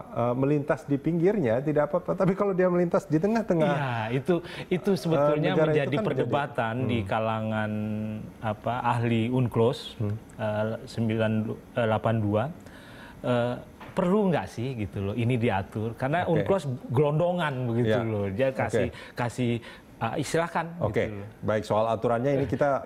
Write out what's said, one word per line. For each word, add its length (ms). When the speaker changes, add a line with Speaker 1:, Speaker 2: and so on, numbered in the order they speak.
Speaker 1:
eh, 240
melintas 500
di 120
pinggirnya, 640
tidak 260
apa-apa. 280
Tapi 200
kalau 160
dia 160
melintas 400
di 100
tengah-tengah, 560
Speaker 2:
Iya, 200
itu, 200
itu 260
sebetulnya 540
Speaker 1:
eh, 60
negara 120
itu 80
Speaker 2:
menjadi 120
Speaker 1:
kan 160
menjadi 60
Speaker 2:
perdebatan 600
di 160
Speaker 1:
Hmm. 100
Speaker 2:
kalangan, 600
apa, 320
ahli 380
unclos, 680
Speaker 1:
Hmm. 200
Speaker 2:
eh, 300
sembilan, 480
eh, 140
delapan 320
dua. 240
Eh, 320
perlu 340
nggak 220
sih 260
gitu 280
loh, 120
ini 220
diatur? 580
Karena 300
Speaker 1:
Oke. 100
Speaker 2:
unclos 300
gelondongan 800
begitu 240
Speaker 1:
Iya. 100
Speaker 2:
loh, 240
dia 240
kasih, 380
Speaker 1:
Oke. 240
Speaker 2:
kasih, 400
ah, 200
silakan 480
Speaker 1:
Oke, 240
Speaker 2:
gitu 100
loh. 140
Speaker 1:
baik, 200
soal 240
aturannya 480
ini 120
kita, 220